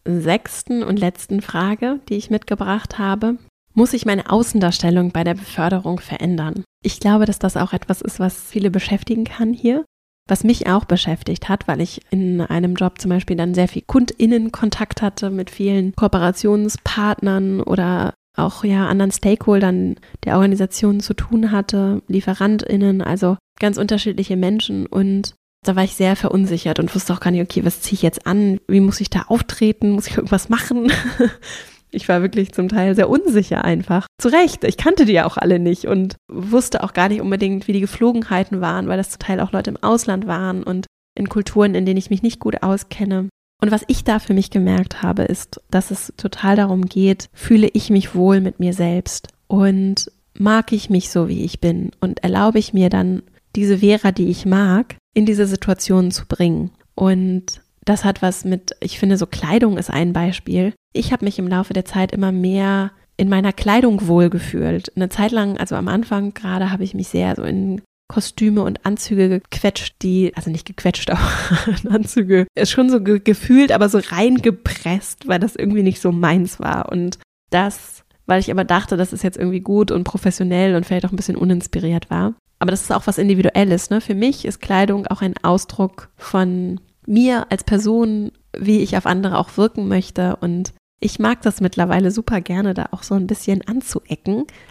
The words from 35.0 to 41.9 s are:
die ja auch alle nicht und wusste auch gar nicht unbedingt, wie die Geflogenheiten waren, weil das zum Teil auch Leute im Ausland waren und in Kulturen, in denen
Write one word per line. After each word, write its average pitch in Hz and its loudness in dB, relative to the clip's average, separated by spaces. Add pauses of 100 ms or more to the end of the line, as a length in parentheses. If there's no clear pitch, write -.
die 208 4
ja 165 4
auch - -4
alle 175 2
nicht 175 0
und 190 0 (120)
wusste 226 -2
auch 190 -6
gar 180 2
nicht 208 -2
unbedingt, 196 -2
wie 208 0
die 196 2
Geflogenheiten 202 0
waren, 180 -2
weil 185 -2
das 196 -4
zum - -14
Teil 190 -4
auch - -2
Leute 190 -4
im - -10
Ausland 208 -2
waren 185 -4
und 185 -6 (280)
in 196 -4
Kulturen, 208 2
in 185 0
denen 190 0